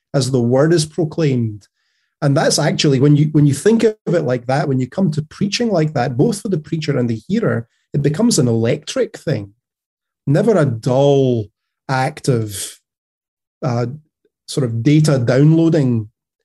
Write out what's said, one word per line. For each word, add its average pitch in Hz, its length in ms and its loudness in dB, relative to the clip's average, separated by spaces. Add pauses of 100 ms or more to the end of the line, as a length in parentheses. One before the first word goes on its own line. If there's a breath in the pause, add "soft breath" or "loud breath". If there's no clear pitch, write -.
(120)
as 131 200 -2
the 127 80 2
word 131 320 2
is 165 120 2
proclaimed. 135 840 -4 (520)
And 143 160 0
that's 185 220 0
actually, 147 400 0
when 147 160 4
you, 151 120 2
when 147 200 2
you 135 80 2
think 226 300 2
of 214 120 0 (100)
it 165 160 0
like 123 240 -4
that, 143 200 -2
when 131 140 -2
you 123 80 -4
come 190 240 -2
to 151 100 -4
preaching 202 480 -4
like 160 240 0
that, 123 220 -2
both 202 260 0
for 226 60 -8
the 185 100 -2
preacher 151 400 -4
and 120 100 0
the 113 200 -6
hearer, 165 400 -2 (260)
it 147 80 -2
becomes 175 360 0
an 123 100 2
electric 120 680 -2
thing, 104 380 -6 (720)
never 190 320 2
a 151 80 2
dull 127 800 0 (420)
act 135 400 -4
of, 107 500 -4 (840)
uh, 123 240 -2 (600)
sort 143 160 -4
of 113 180 -4
data 147 360 4
downloading, 135 920 2 (340)